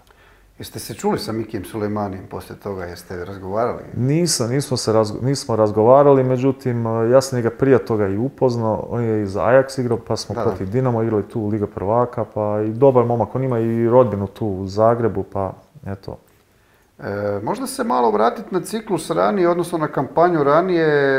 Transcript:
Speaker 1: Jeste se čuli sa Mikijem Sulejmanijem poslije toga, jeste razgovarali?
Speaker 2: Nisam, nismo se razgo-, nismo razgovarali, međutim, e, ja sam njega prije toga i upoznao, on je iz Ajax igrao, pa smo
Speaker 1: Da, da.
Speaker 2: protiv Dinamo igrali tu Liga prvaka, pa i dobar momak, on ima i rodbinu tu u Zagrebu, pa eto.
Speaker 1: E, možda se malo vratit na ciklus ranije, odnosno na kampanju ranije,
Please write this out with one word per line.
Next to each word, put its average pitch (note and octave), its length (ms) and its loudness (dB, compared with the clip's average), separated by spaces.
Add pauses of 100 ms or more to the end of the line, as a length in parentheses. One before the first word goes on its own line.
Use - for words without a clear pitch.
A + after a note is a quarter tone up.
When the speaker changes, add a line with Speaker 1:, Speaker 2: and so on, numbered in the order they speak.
(580)
Speaker 1:
Jeste A#2+ 200 -14
se A2+ 160 -12
čuli G3 240 -2
sa - 140 -6
Mikijem A2 320 -6
Sulejmanijem G#2 680 -6
poslije - 300 -14
toga, F#2+ 240 -8
jeste F2 400 -12
razgovarali? F#2+ 580 -6 (140)
Speaker 2:
Nisam, C3+ 540 -2
nismo C3+ 260 -2
se A2+ 160 -2
razgo-, G#2+ 300 0
nismo B2+ 340 -2
razgovarali, B2+ 680 6
međutim, B2+ 640 -2
e, A2+ 240 0
ja C3 100 8
sam C3 160 -4
njega A#2 140 0
prije C3+ 280 4
toga G#2 300 0
i F#2+ 80 -2
upoznao, A#2 720 -2
on A#2+ 120 -4
je A2 200 0
iz G2 120 -4
Ajax A#2+ 460 2
igrao, A#2 180 0
pa A2 180 -6
smo - 180 -8
Speaker 1:
Da, A#2+ 60 -6
da. G#2+ 60 0
Speaker 2:
protiv F#2+ 240 -4
Dinamo A#2+ 320 0
igrali A2 200 0
tu G#2 260 -4
Liga G#2 180 -2
prvaka, A#2 580 -2
pa G#2 420 -4
i - 60 -4
dobar B2 320 6
momak, A#2 300 -2
on C3 100 -2
ima B2+ 140 -2
i A#2 300 0
rodbinu A2 380 4
tu A2+ 200 -6
u F#2+ 200 -4
Zagrebu, G#2+ 560 2
pa F#2+ 300 -6 (340)
eto. - 320 -12 (800)
Speaker 1:
E, G2+ 440 -4
možda G3+ 240 -4
se B3 180 -6
malo A#3+ 260 2
vratit A3 420 0
na F3+ 80 -2
ciklus G3 500 -6
ranije, F3+ 380 2
odnosno F3 300 -2
na D#3 100 -2
kampanju D#3+ 560 2
ranije, E3 420 2 (320)